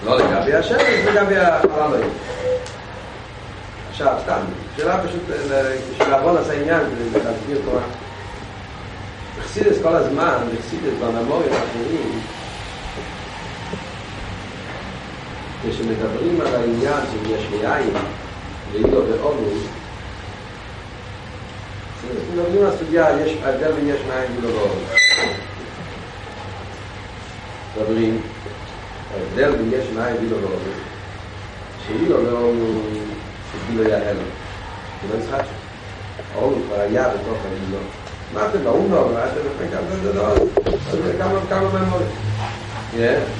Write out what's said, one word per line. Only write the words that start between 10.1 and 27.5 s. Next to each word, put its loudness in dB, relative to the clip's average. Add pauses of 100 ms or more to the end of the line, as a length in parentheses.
בחסידות -2
במאמרים 2
האחרים, 0 (3500)
כשמדברים 0
על 2
העניין 2 (120)
של -2
יש 0
מאין, 2 (800)
ואילו 4
ואונו, 2 (2750)
מדברים 6
על 6
הסוגיה, 6 (140)
יש 2
הבדל 2
בין 2
יש 2
מאין -2
ואילו 0
ואונו. 2 (3000)